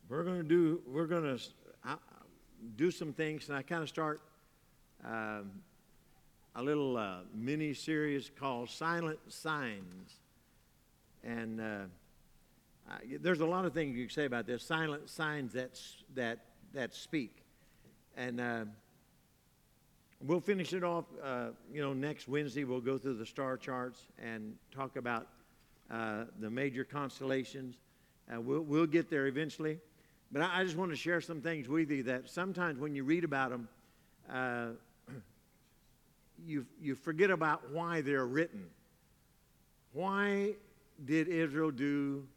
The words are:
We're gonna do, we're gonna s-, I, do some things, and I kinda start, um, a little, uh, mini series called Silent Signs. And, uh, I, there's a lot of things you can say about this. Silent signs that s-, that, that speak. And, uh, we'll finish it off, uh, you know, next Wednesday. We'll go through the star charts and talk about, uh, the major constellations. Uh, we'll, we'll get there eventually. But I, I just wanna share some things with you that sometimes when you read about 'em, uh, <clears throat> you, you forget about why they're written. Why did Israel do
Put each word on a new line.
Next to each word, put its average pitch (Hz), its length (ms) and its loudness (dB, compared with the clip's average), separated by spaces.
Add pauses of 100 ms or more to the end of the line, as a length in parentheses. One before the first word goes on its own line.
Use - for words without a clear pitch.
We're 147 140 -2
gonna 180 180 -2
do, 165 460 6
we're 147 180 0
gonna 156 280 2
s-, - 200 -6 (300)
I, 135 120 -4 (800)
do 170 140 4
some 160 200 -6
things, 156 380 -4
and 143 80 -2
I 135 40 -2
kinda 160 260 -2
start, 156 340 0 (800)
um, 107 480 -4 (1040)
a 120 80 -4
little, 139 320 2
uh, 98 240 0 (140)
mini 143 400 0
series 151 680 0
called 123 300 -2
Silent 165 580 -2
Signs. 104 920 -6 (1040)
And, 113 340 -4
uh, 107 200 -4 (1120)
I, 131 300 -10
there's 151 220 4
a 160 40 6
lot 180 200 2
of 156 80 0
things 143 240 0
you 123 80 -2
can - 80 -10
say 151 100 0
about 120 240 0
this. 120 160 -2
Silent 156 460 0
signs 151 440 -2
that 127 180 -2
s-, - 260 -16 (180)
that, 117 240 0 (340)
that 127 220 -2
speak. - 480 -4 (720)
And, 123 240 -4
uh, 117 260 -2 (1600)
we'll 160 180 4
finish 185 320 0
it 180 140 0
off, 170 200 0 (160)
uh, 123 280 -2 (200)
you 147 120 -6
know, 139 100 0
next 139 380 -4
Wednesday. 143 340 0
We'll 127 160 0
go 131 180 0
through 131 200 -2
the 110 80 -4
star 131 320 -2
charts 127 500 -6 (100)
and 110 380 -8 (160)
talk 135 240 -6
about, 120 320 0 (640)
uh, 113 340 -2 (140)
the 107 100 -4
major 127 360 -2
constellations. 131 880 -4 (580)
Uh, 117 60 -4
we'll, 135 220 2
we'll 156 260 6
get 156 220 4
there 139 180 4
eventually. 156 520 -2 (520)
But 143 100 2
I, 180 200 4
I - 20 4
just 175 120 0
wanna 175 200 0
share 170 260 2
some 165 200 -6
things 156 260 -2
with 156 240 4
you 135 120 2
that 127 260 0
sometimes 175 500 0
when 147 160 -2
you 139 80 -2
read 165 200 4
about 135 280 2
'em, 120 180 -4 (600)
uh, 123 380 0 (400)
<clears throat> 123 60 -12 (1300)
you, 147 200 0 (140)
you 139 160 0
forget 165 340 6
about 160 420 4
why 165 300 0
they're 135 260 4
written. 127 380 2 (1300)
Why 202 600 2 (500)
did 156 220 4
Israel 160 440 2
do 139 640 0